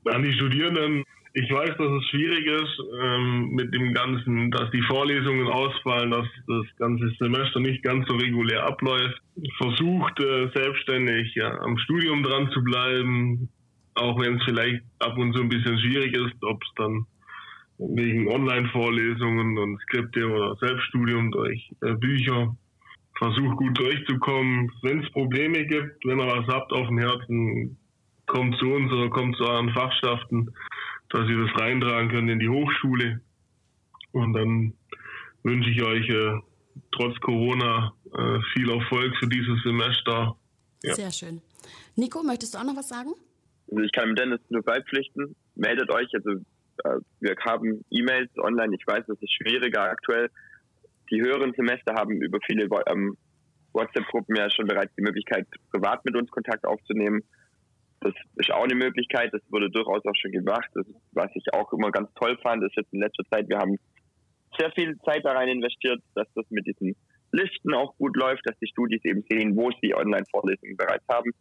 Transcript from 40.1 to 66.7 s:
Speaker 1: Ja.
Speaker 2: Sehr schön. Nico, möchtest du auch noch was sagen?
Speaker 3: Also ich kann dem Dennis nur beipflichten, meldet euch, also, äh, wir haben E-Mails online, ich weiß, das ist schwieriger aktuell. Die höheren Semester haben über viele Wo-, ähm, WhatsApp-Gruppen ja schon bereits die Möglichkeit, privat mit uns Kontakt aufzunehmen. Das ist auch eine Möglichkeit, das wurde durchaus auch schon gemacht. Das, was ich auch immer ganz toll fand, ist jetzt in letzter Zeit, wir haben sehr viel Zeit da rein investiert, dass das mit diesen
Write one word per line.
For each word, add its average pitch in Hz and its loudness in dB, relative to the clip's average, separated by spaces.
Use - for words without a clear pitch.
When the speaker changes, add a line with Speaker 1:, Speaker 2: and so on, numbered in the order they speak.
Speaker 1:
Ja. - 0
Speaker 2:
Sehr 196 -4
schön. 165 -10
Nico, 254 -2
möchtest 247 -4
du 202 -10
auch 220 -8
noch 269 -4
was 277 -10
sagen? 247 -10
Speaker 3:
Also 107 0
ich 107 -2
kann 117 2
dem 110 0
Dennis 123 -2
nur 117 -2
beipflichten, 135 -2
meldet 117 0
euch, 120 2
also, 104 -2
äh, 65 0
wir 98 0
haben 113 -2
E-Mails 127 0
online, 113 0
ich - -6
weiß, 117 0
das 107 -6
ist 104 -4
schwieriger 117 0
aktuell. 117 0
Die 110 2
höheren 131 2
Semester 120 0
haben 107 0
über 87 -2
viele 107 2
Wo-, 101 2
ähm, 101 0
WhatsApp-Gruppen 113 -2
ja 104 2
schon 107 0
bereits 98 0
die 98 -2
Möglichkeit, 104 -2
privat 101 0
mit 120 -2
uns 123 -2
Kontakt 113 -6
aufzunehmen. 107 0
Das 196 -2
ist - 0
auch - 2
eine 127 2
Möglichkeit, 123 0
das 107 -4
wurde 104 0
durchaus 107 0
auch 101 -2
schon 95 -6
gemacht. 98 0
Das, 98 -4
was 98 0
ich - -2
auch - 0
immer 107 2
ganz 104 0
toll 120 0
fand, 113 2
ist 98 -2
jetzt 107 -4
in 98 -2
letzter 104 -2
Zeit, 107 0
wir 104 0
haben 98 2
sehr 160 0
viel 160 -2
Zeit 151 2
da 143 2
rein 127 2
investiert, 123 0
dass 107 -2
das 113 -4
mit 107 -4
diesen - -4